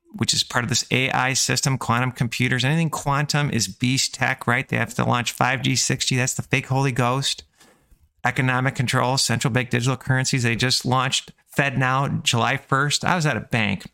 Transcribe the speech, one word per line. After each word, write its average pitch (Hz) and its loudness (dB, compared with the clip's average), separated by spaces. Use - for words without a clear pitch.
which - 0
is - 0
part - -2
of 113 -2
this 117 0
A 127 0
I 127 0
system, 131 0
quantum 123 0
computers. 123 -2
Anything 160 2
quantum 143 0
is 110 0
beast 123 0
tech, 127 -2
right? 123 0
They 117 -2
have 117 -2
to 117 0
launch 120 0
five 127 0
G, 135 2
six 123 0
G. 131 0
That's 127 0
the - -6
fake 131 -2
Holy 135 2
Ghost. 131 0
Economic 127 0
control, 127 0
central 117 0
bank 123 0
digital 123 0
currencies. 131 0
They 117 2
just 127 0
launched 127 0
FedNow 135 0
July 120 2
first. 139 0
I 180 2
was 165 0
at 135 0
a - -6
bank. 101 -2